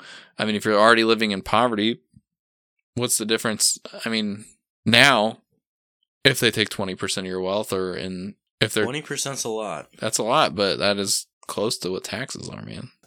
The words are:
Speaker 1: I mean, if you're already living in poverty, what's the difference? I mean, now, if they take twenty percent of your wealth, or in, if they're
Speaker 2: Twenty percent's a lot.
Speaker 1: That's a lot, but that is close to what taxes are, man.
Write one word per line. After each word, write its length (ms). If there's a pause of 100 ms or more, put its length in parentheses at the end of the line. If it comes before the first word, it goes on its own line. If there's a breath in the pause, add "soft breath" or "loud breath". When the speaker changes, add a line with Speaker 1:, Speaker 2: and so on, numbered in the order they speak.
(380 loud breath)
Speaker 1:
I 60
mean, 120
if 80
you're 140
already 260
living 260
in 120
poverty, 580 (960)
what's 220
the 60
difference? 540 (260)
I 40
mean, 380 (380)
now, 540 (840)
if 160
they 100
take 200
twenty 240
percent 320
of 40
your 100
wealth, 320
or 220
in, 400 (260)
if 140
they're 100
Speaker 2:
Twenty 180
percent's 420
a 40
lot. 400 (100)
Speaker 1:
That's 200
a 60
lot, 300
but 240
that 200
is 280 (200)
close 320
to 140
what 120
taxes 440
are, 140
man. 280 (160)